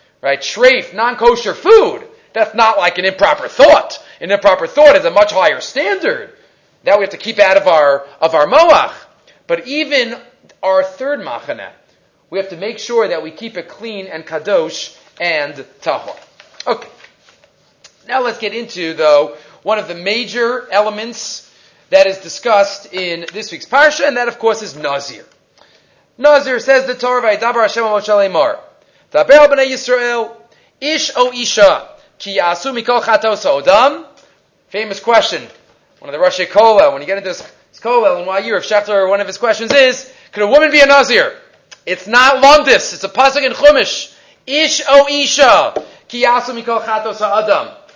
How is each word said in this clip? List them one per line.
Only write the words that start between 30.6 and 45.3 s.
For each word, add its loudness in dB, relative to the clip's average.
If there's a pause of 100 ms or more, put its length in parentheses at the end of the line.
Ish -4
o 0
Isha, 0 (280)
Ki -6
Yasu -2
Mikol -2
Chatos 0
Odam." 2 (640)
Famous -8
question. 0 (540)
One -14
of -8
the 2
Rashi -6
Kollel, 4
when -10
you -14
get -4
into -10
this, -10 (280)
this -20
Kollel 0
in -8
Wayir, -4
if -8
Schechter, 0
one 0
of -6
his -14
questions -4
is, 0 (200)
"Could -6
a 0
woman 4
be 4
a 8
Nazir?" 2 (500)
It's -10
not 2
Lumdis, 4
it's -12
a -8
pasuk 0
in -2
Chumash. 0 (320)
"Ish -2
o 6
Isha, 2 (240)